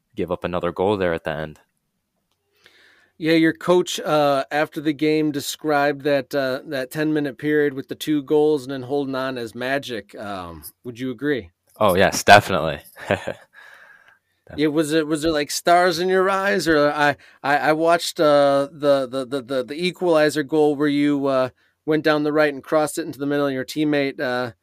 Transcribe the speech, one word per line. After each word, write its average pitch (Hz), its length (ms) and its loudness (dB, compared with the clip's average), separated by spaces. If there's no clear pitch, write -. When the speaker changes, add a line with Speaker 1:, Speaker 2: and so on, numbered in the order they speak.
Speaker 1:
give 87 160 -6
up 87 120 -6
another 87 280 -4
goal 95 260 0
there 90 160 -2
at 82 100 -6
the 80 80 -6
end. 76 280 -10
Speaker 2:
Yeah, 160 160 0
your 160 200 4
coach, - 460 0
uh, 147 520 0
after 151 300 -4
the 151 120 -2
game 156 380 0
described 143 720 -2
that, 139 320 -2
uh, 135 300 -2
that 131 260 -8
ten-minute 151 460 -2
period 147 360 0
with 131 140 -12
the 131 80 -10
two 147 280 -4
goals 151 400 2
and 131 80 -12
then 135 100 -8
holding 135 340 -4
on 131 220 -6
as 117 180 -10
magic. 123 600 -6
Um, 92 480 -12
would 120 160 -14
you 131 120 -6
agree? 123 400 -4
Speaker 1:
Oh, 98 160 4
yes, 90 280 2
definitely. 85 560 6
<laughs> 98 120 0
Speaker 2:
Yeah, 151 100 0
was 147 240 -2
it, 160 160 0
was 151 160 -4
it, 165 80 0
like, 147 180 -2
stars 175 500 2
in 185 100 -2
your 185 200 2
eyes? 190 380 0
Or 147 240 4
I, 147 240 2
I, 143 160 0
I 139 160 2
watched, 165 460 0
uh, 143 520 4
the, 139 360 0
the, 131 180 -6
the, 127 160 -6
the, 127 220 -4
the 120 100 -10
equalizer 156 720 0
goal 151 320 2
where 147 140 0
you, 143 360 0
uh, 131 240 0
went 156 180 0
down 151 200 2
the 151 100 0
right 151 200 2
and 135 100 -12
crossed 156 340 0
it 160 80 -6
into 151 120 -12
the 143 80 -6
middle, 143 220 0
and 139 80 -4
your 127 100 -6
teammate, 147 540 -2
uh, 123 320 -4